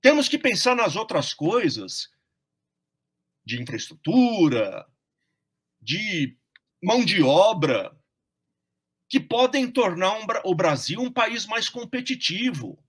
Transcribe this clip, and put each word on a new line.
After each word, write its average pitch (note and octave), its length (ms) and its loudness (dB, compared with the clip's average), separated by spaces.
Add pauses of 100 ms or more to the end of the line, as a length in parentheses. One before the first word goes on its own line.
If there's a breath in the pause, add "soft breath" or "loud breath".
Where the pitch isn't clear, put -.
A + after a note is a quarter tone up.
Temos D4 280 6
que D4 100 -2
pensar B3 380 2
nas G#3+ 180 0
outras F3+ 400 -4
coisas D3 800 -2 (1300)
de A#2+ 140 -6
infraestrutura, D#3 1300 0 (920)
de D#3+ 560 -6 (480)
mão A#3 220 2
de F#3 180 2
obra, D3 720 4 (1120)
que C4 140 0
podem B3+ 500 0
tornar F#3+ 480 0
um A3 60 -12
Bra-, F#3+ 220 -4
o F#3+ 80 2
Brasil E3 440 0
um B3 140 -4
país A3+ 320 -2
mais G#3+ 240 -4
competitivo. A#3+ 1200 -6